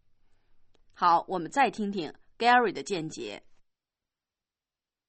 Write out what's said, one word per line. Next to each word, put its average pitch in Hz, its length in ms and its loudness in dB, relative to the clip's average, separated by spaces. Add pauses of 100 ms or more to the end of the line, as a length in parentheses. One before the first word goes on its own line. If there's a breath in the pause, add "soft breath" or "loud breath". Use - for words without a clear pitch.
(960)
好， 170 340 4
我 - 100 -4
们 160 120 -8
再 262 200 2
听 202 220 -4
听 165 220 -6 (240)
Gary 240 340 4
的 139 100 -8
见 160 280 -6
解。 107 320 -12 (1700)